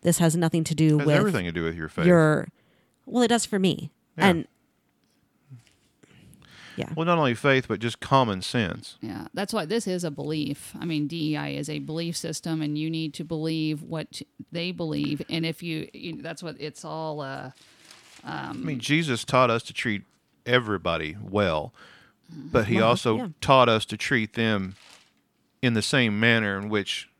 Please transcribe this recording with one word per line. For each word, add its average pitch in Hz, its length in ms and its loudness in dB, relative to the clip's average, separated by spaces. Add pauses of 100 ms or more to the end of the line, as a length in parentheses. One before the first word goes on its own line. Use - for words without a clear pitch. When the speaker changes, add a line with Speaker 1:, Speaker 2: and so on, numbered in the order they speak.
Speaker 1:
This 175 180 4
has 165 160 4
nothing 165 300 2
to 156 100 -4
do 156 240 6
Speaker 2:
Has 143 80 2
Speaker 1:
with 151 80 6
Speaker 2:
everything 170 300 4
to 85 80 -2
do 85 100 0
with 82 140 0
your 80 120 -6
faith. - 180 2
Speaker 1:
your," 165 420 6 (560)
well, 247 180 2
it 233 60 4
does 233 160 4
for 208 140 -2
me. 185 320 0 (260)
Speaker 2:
Yeah. 170 120 4
Speaker 1:
And 170 200 2 (2250)
yeah. - 200 -4
Speaker 2:
Well, 160 80 -2
not 170 140 4
only 135 160 4
faith, 135 340 2
but 101 120 -2
just 113 200 -4
common 117 400 2
sense. 107 600 -4
Speaker 3:
Yeah, 107 320 -10
that's 196 180 -4
why 202 140 -2
this 220 200 -2
is 180 180 -2
a 165 60 -2
belief. 147 720 -6
I - 60 -6
mean, 151 200 0
D 156 260 -2
E 147 40 -2
I 147 140 -6
is 143 180 -6
a 151 120 -8
belief 160 360 -6
system, 160 460 -6
and 147 160 -2
you 156 100 -2
need 160 260 -4
to 170 100 -8
believe 156 580 -2
what 165 400 -10 (280)
they 170 220 -6
believe. 147 560 -4
And 165 160 -2
if 160 180 -4
you, 160 300 -6
you, 160 300 -12
that's 165 200 -12
what 165 160 -10
it's 151 260 -12
all, 156 360 -8
uh, 135 300 -10 (720)
um, - 80 -10 (180)
Speaker 2:
I - 40 -10
mean, 151 260 -4
Jesus 147 440 0
taught 127 260 4
us 113 140 0
to - 100 -16
treat 104 280 -4 (440)
everybody 90 760 -2
well, 95 500 -2 (580)
but 135 380 -2
he 113 80 2
Speaker 1:
Well, 110 120 4
Speaker 2:
also 117 300 2
Speaker 1:
yeah. 240 100 -6 (140)
Speaker 2:
taught 131 260 6
us 110 160 2
to - 140 -10
treat 113 340 -2
them 104 420 0 (840)
in 120 140 2
the 110 80 2
same 113 360 2
manner 110 400 4
in 104 120 -6
which - 380 -4 (120)